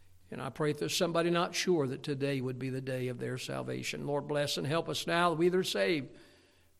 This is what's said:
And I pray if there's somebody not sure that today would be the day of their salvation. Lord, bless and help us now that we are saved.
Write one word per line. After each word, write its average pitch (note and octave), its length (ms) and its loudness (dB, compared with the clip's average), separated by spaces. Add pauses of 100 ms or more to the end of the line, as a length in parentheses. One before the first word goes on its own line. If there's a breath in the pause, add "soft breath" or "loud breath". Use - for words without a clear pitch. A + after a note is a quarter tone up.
(300 soft breath)
And B2+ 100 -8
I C3 80 -6
pray D3+ 220 -2
if D3 80 -2
there's - 180 -2
somebody E3+ 320 2
not F3 260 2
sure E3 340 4
that C3+ 140 -6
today C#3 380 0
would B2 180 -4
be C3 120 -2
the C3 100 -4
day B2+ 280 -4
of B2 100 -6
their B2+ 180 -4
salvation. B2+ 720 -4
Lord, C#3+ 200 -2
bless D3 300 0
and E3 100 -2
help D#3+ 220 0
us D3+ 180 -4
now E3+ 220 4
that D#3+ 80 2
we F3 140 6
are F#3 120 2
saved. F#3 460 2 (720 loud breath)